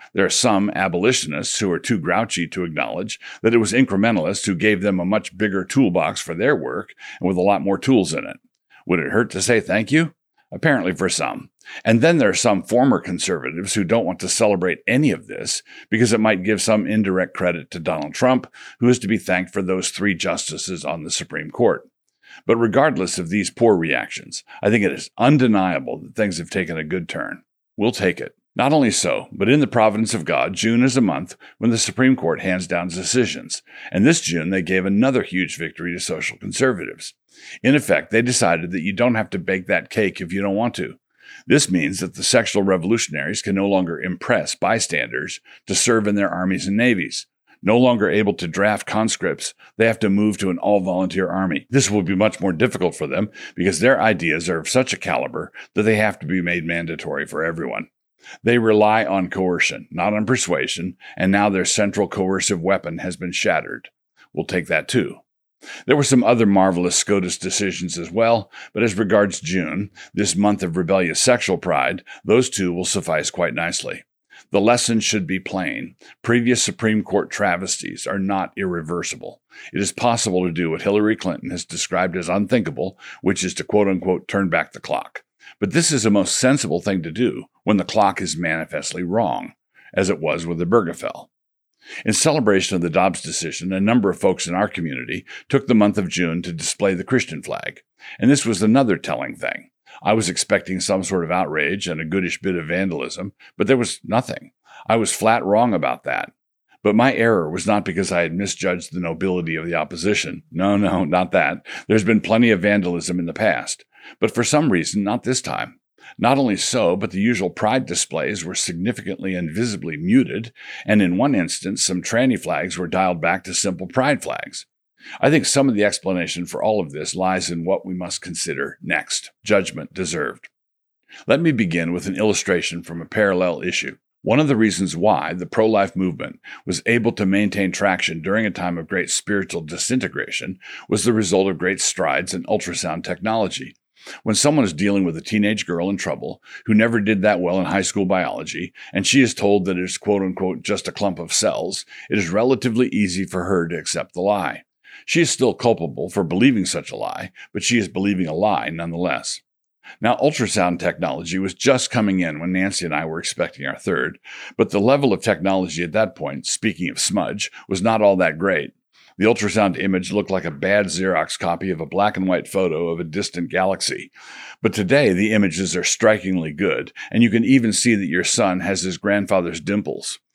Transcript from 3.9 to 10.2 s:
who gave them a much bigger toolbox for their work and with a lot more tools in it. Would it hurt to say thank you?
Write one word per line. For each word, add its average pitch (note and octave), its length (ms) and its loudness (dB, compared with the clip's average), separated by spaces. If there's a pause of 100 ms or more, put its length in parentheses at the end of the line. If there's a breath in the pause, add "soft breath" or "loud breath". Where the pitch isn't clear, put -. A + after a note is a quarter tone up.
who G2 80 2
gave G2+ 260 2
them G2 180 0
a F2 60 -2
much G2 320 -2
bigger G2 260 0
toolbox F2+ 580 2
for E2+ 120 -8
their A#2 220 2
work D2+ 400 -6 (240 loud breath)
and F2+ 80 0
with F#2 100 2
a F2+ 40 2
lot G2 200 4
more G2 160 0
tools G2 380 4
in A#1 100 -6
it. - 120 -12 (500 soft breath)
Would F2 120 2
it C#2+ 120 -2
hurt G#2+ 180 2
to F#2 140 -6
say A#2 160 4
thank G#2+ 320 0
you? D#3+ 240 2 (340)